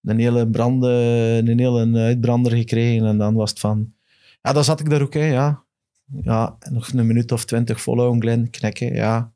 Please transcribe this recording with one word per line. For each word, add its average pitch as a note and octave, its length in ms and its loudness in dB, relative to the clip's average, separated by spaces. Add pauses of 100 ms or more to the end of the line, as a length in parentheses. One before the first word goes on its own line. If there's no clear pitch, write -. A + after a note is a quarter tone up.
Een A2 160 -2
hele A#2+ 300 2
brand, A#2+ 360 0
eh, A#2 520 2
een A#2 220 2
hele A#2 420 2
uitbrander A#2+ 560 2
gekregen. A2+ 500 0
En G#2+ 120 2
dan G#2+ 160 0
was A2 160 0
het - 100 -10
van... G#2+ 320 -2 (500)
Ja, C3 100 0
dan D3 120 2
zat D3+ 160 0
ik D3+ 100 -2
daar D3 120 2
ook, C#3 120 -4
hè, D3+ 100 0
ja. C#3+ 380 0 (600)
Ja, A2+ 360 -2
en - 140 -12
nog A#2 160 -4
een A#2+ 180 0
minuut A#2 260 0
of A2+ 120 -2
twintig A#2 360 -2
volhouden, A#2+ 420 0
Glenn, A#2 280 0
knikken, A2+ 440 -6
ja, A2+ 420 -2